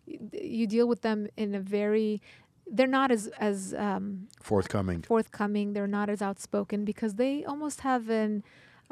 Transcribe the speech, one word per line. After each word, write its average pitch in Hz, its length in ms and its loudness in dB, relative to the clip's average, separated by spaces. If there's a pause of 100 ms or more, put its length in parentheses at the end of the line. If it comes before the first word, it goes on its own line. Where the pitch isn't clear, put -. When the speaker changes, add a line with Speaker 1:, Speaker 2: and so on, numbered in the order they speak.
Speaker 1:
y-, - 100 -12 (140)
you 233 340 -2
deal 226 220 4
with 233 140 0
them 214 340 0
in 202 200 -2
a 202 40 -2
very, 208 600 2 (500)
they're 254 160 4
not 262 240 4
as, 220 160 2 (100)
as, 196 400 -2
um, 196 520 -4 (120)
Speaker 2:
Forthcoming. 92 600 2
Speaker 1:
forthcoming. 208 720 0
They're 202 140 -2
not 202 220 0
as 208 120 -2
outspoken 202 640 -2
because 208 300 -2
they 269 280 0
almost 285 380 -6
have 254 280 0
an 214 360 2 (460)